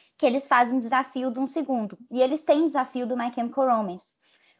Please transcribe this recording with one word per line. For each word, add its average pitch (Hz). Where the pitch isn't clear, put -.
que -
eles 269
fazem 247
desafio 254
de 233
um 269
segundo. 254
E 247
eles 262
têm 311
desafio 262
do 247
My 240
Chemical 240
Romance. 214